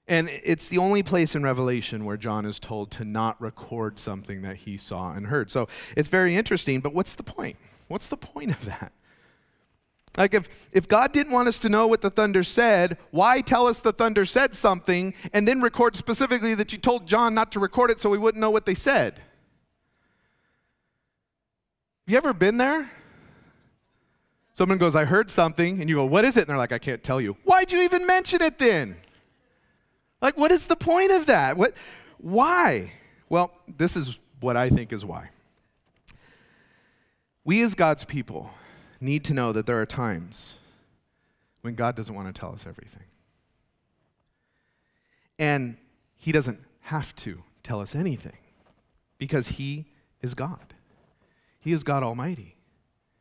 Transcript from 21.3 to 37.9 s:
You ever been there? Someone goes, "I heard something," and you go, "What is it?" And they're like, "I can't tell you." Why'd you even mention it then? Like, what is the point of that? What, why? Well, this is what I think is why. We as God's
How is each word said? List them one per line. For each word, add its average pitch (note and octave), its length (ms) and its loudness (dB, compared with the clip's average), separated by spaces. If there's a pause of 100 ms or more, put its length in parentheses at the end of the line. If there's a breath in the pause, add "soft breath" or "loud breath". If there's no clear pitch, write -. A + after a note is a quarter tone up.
You G#3 100 2
ever C#4 160 2
been F#3+ 240 2
there? C#4 340 0 (1600 soft breath)
Someone F#3+ 240 2
goes, E3+ 180 4
"I D#3 80 4
heard G3 260 2
something," E3+ 500 0
and D#3 80 -4
you D#3+ 80 0
go, C#3+ 80 2
"What E3+ 200 4
is B3+ 120 2
it?" A3+ 40 6
And D3+ 80 0
they're C#3+ 80 -4
like, B2 160 -2
"I A#2 60 -2
can't B2 260 -8
tell C3 160 -2
you." G2+ 240 -4
Why'd F#4 260 4
you F4+ 120 2
even F4+ 240 0
mention F#4 360 2
it D#4+ 160 0
then? D3+ 380 0 (1200)
Like, C4+ 160 0
what D4+ 140 4
is F4 160 2
the E4+ 80 0
point F4+ 380 2
of E4 140 2
that? D#3 300 4
What, G3+ 180 2 (420 loud breath)
why? G#3 760 2 (340 soft breath)
Well, F3 240 0 (160)
this D#3+ 280 -4
is C3 220 -6 (220)
what B2 160 -2
I B2+ 120 2
think A#2+ 240 0
is G#2 120 -8
why. E2 260 -14 (2250 soft breath)
We G3+ 180 2
as A3 140 0
God's D#3+ 280 2